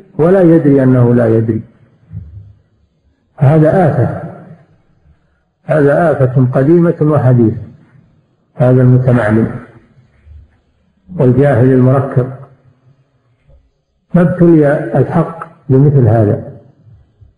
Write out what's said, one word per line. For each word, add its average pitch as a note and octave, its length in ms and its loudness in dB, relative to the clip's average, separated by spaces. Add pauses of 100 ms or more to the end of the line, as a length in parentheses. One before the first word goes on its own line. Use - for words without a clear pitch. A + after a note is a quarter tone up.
(180)
ولا F#3 240 2
يدري D3 400 2
أنه B2 320 2
لا A2+ 220 0
يدري، A2+ 260 -4 (1700)
هذا D#3 500 2
آفة، - 360 -4 (1400)
هذا D3+ 480 -2
آفة B2+ 400 -2
قديمة D#3+ 480 0
وحديثة، B2+ 640 0 (920)
هذا B2+ 280 0
المتمعلم B2 680 0 (1700)
والجاهل B2+ 560 2
المركب. B2+ 680 0 (1800)
ما E3+ 80 4
ابتلي D3+ 760 0
الحق - 500 -4 (200)
بمثل C3+ 400 2
هذا، G#2+ 440 -2 (840)